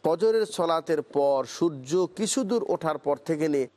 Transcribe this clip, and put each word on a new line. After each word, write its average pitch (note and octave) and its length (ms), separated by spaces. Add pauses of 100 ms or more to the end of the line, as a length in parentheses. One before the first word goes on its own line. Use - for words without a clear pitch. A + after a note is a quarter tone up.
ফজরের A3 420 (100)
সলাতের E3 460 (140)
পর C#3 240 (180)
সূর্য C#3+ 340 (260)
কিছু G#3+ 220 (100)
দূর A#3 120 (120)
ওঠার D#3 320
পর C#3+ 100 (120)
থেকে D#3 260
নিয়ে C3+ 220